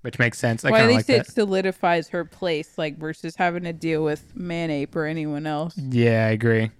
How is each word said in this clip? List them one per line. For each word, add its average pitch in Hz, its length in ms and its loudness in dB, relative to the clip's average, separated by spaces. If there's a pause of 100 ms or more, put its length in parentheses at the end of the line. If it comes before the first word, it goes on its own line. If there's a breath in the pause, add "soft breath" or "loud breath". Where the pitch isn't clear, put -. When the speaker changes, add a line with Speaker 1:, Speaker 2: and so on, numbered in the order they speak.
Speaker 1:
Which 120 160 -8
makes 117 180 2
sense. 117 280 -2
I - 80 2
Speaker 2:
Well, 220 80 6
at - 20 6
Speaker 1:
kinda 233 140 6
Speaker 2:
least - 120 0
Speaker 1:
like 247 120 4
Speaker 2:
it - 60 -8
Speaker 1:
that. - 60 -20
Speaker 2:
solidifies 185 760 0
her 170 160 -4
place, 156 520 -6
like, 156 220 -4
versus 156 380 -10
having 175 260 0
to 170 100 -6
deal 160 300 -2
with 151 340 -4
Manape 170 600 -4
or 156 100 -2
anyone 151 400 -4
else. 156 320 -6
Speaker 1:
Yeah, 120 480 2
I 110 40 2
agree. 110 500 2